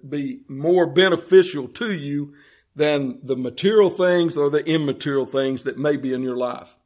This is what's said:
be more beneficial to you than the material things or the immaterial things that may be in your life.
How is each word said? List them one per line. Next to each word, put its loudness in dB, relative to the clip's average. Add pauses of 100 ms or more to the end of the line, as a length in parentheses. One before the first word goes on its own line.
be -8
more 2
beneficial 4
to -6
you -8 (420)
than -2
the -4
material 2
things 0
or 2
the 0
immaterial -2
things -2
that -8
may 0
be -4
in -4
your -4
life. -8